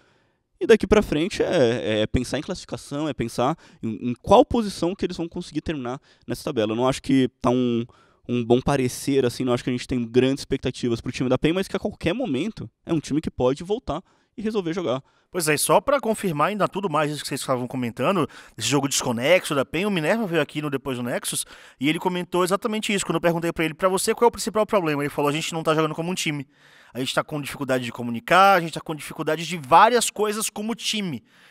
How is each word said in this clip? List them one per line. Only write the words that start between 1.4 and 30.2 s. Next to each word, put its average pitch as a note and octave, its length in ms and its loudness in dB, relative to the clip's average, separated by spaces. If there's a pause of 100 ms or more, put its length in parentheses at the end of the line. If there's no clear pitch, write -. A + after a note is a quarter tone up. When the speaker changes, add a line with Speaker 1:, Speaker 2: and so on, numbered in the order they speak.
Speaker 1:
é, A2+ 600 2
é A2 60 0
pensar B2+ 300 -2
em C#3+ 40 -4
classificação, D3+ 640 -8
é C#3 60 -2
pensar B2 440 0 (240)
em, A2+ 280 -4
em B2 120 -2
qual - 240 6
posição G3+ 480 -2
que G3+ 120 -4
eles F3+ 120 -6
vão E3+ 100 -6
conseguir E3+ 340 -8
terminar C3+ 380 -6 (280)
nessa B2 160 -8
tabela. A2+ 300 0
Eu A2+ 40 0
não B2+ 100 2
acho C3 140 0
que C3+ 280 4 (120)
tá B2+ 80 2
um, A#2+ 360 2 (420)
um A#2+ 160 -2
bom A#2+ 160 6
parecer, C3+ 640 2
assim, A#2+ 200 -2
não B2 80 2
acho B2 100 -2
que - 60 -4
a B2 40 0
gente B2 140 -6
tem B2 160 -2
grandes B2 380 4
expectativas B2+ 580 -2
pro - 140 -8
time B2+ 160 -2
da C3 80 4
pen, D#3 160 0
mas F#3+ 160 -4
que F#3+ 80 -2
a - 20 -10
qualquer F#3 340 -4
momento E3 560 -4 (160)
é E3+ 80 -4
um D#3+ 60 2
time C#3+ 220 -2
que - 100 -6
pode C3+ 320 -2
voltar F3 400 -4 (340)
e A3+ 40 -10
resolver G3 320 -2
jogar. E3 280 -2 (300)
Speaker 2:
Pois E3 180 -2
é, D3+ 40 4
e C#3 40 2
só D#3+ 240 4
pra C#4 180 2
confirmar F3 480 0
ainda G3 180 -2
tudo F#3+ 240 -4
mais D3+ 220 0
isso C#3+ 100 -8
que - 60 -10
vocês C#3 140 -6
estavam B2 260 -2
comentando, C3 580 -2 (320)
esse A2+ 120 -4
jogo C#3+ 180 2
desconexo C#3 640 0
da C3+ 120 2
pen, F3 200 -4
o G#3+ 60 -2
Minerva F#3+ 340 0
veio E3 160 0
aqui D3 200 -6
no D3+ 80 -4
Depois C3+ 280 -4
do B2 60 -6
Nexus D3+ 420 -6 (320)
e C3+ 120 0
ele D#3+ 100 4
comentou F3+ 420 0
exatamente G#3 520 0
isso, G3 120 0
quando E3+ 100 0
eu E3 60 -2
perguntei E3+ 300 2
pra E3 140 -2
ele, D#3+ 80 -2
"Pra F#3 160 2
você, G3 260 0
qual A#3+ 120 4
é - 20 4
o - 20 4
principal G#3+ 340 -2
problema?" D#3 380 0
Ele C#3+ 60 -2
falou, D3 180 0
"A C#3+ 60 2
gente D#3 180 -4
não E3 100 -4
tá D#3 140 2
jogando D#3 180 2
como E3 160 -4
um - 60 -4
time. D3 320 -4 (460)
A A#2+ 60 -8
gente B2 140 -4
tá D#3 80 0
com D3 200 -6
dificuldade C3 420 -2
de A#2+ 80 -8
comunicar, E3+ 640 4
a F3 60 2
gente E3 100 -6
tá D#3+ 80 -10
com D#3+ 160 -8
dificuldade D#3 500 -4
de E3+ 120 -6
várias G#3+ 520 6
coisas G#3+ 400 -2